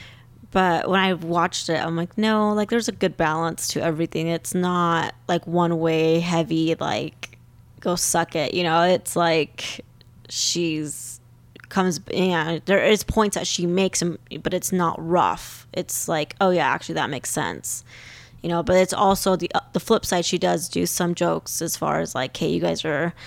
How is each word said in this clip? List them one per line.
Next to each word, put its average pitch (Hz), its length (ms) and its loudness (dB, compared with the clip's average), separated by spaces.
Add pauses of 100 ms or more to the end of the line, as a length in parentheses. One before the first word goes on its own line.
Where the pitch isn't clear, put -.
(520)
But 180 380 2
when 190 100 4
I 190 140 2
watched 170 560 0
it, 165 140 2
I'm 165 120 -2
like, 170 220 -4
"No, 214 360 2
like, 208 160 0
there's 233 180 0
a 240 60 -2
good - 240 0
balance 160 520 0
to - 140 -2
everything. 160 440 -2
It's 165 280 -4
not, 175 580 0 (140)
like, 175 180 0
one 170 340 2
way 160 420 4
heavy, 165 580 2
like, 143 580 -6 (440)
go 175 140 0
suck 170 400 0
it," 147 180 0
you 180 100 0
know? 165 200 4
It's 180 320 2
like 165 680 0 (460)
she's 156 880 -4 (500)
comes, 185 300 0 (120)
yeah, 170 540 0
there 185 180 4
is 202 200 4
points 214 320 0
that 180 100 -4
she 175 200 -2
makes, 185 360 2
and, 175 160 -2 (260)
but 170 100 -2
it's 180 180 -4
not 180 240 0 (100)
rough. 165 680 0
It's - 340 -6
like, 156 320 -2
"Oh, 190 120 4
yeah, 175 160 4
actually, - 280 -2
that 135 140 0
makes 139 200 -6
sense." - 540 -6 (580)
You 175 80 -4
know, 170 120 0
but 180 140 2
it's 185 180 4
also 196 420 2
the, 175 200 -4
uh, - 40 2 (140)
the 180 60 -2
flip - 260 2
side. 175 200 0
She 180 120 0
does 175 320 0
do 175 160 -2
some 175 300 -2
jokes 165 480 -2
as 165 120 -4
far 151 240 -2
as, 165 160 -6
like, 131 220 -4
"Hey, 160 120 -2
you 165 120 0
guys 165 240 -2
are, 156 280 -2 (140)